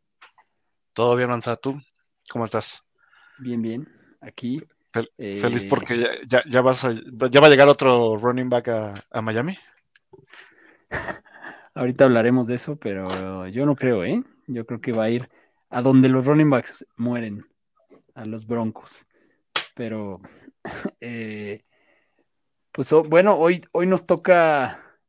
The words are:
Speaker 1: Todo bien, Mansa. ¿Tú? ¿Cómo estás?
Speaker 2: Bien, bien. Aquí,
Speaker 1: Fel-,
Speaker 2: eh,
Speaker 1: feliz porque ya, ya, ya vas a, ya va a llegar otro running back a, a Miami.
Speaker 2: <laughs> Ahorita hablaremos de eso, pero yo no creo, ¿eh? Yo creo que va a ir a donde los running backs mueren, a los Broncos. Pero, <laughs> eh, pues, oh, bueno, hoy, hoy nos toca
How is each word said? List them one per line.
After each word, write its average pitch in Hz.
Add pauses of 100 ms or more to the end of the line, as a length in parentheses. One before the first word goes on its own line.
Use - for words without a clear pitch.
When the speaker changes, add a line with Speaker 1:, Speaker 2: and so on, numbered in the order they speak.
(920)
Speaker 1:
Todo 120
bien, 123
Mansa. 117
¿Tú? 139 (500)
¿Cómo 117
estás? - (560)
Speaker 2:
Bien, 120
bien. 113 (320)
Aquí, 123 (300)
Speaker 1:
Fel-, 113
Speaker 2:
eh, 101
Speaker 1:
feliz 117
porque 120
ya, 120 (180)
ya, 123
ya 123
vas 127
a, 127
ya 120
va 151
a -
llegar 143
otro 120
running 123
back 120
a, 107
a 120
Miami. 117 (1300)
Speaker 2:
<laughs> -
Ahorita 127
hablaremos 123
de 123
eso, 147
pero 95
yo 117
no 147
creo, 120
¿eh? 156 (260)
Yo 117
creo 117
que 127
va 110
a 110
ir 123 (400)
a 123
donde 131
los 131
running 151
backs - (120)
mueren, 117 (760)
a 117
los 110
Broncos. 113 (680)
Pero, 107 (440)
<laughs> -
eh, 107 (1120)
pues, -
oh, 156
bueno, 170
hoy, 170 (100)
hoy 175
nos 180
toca 160 (260)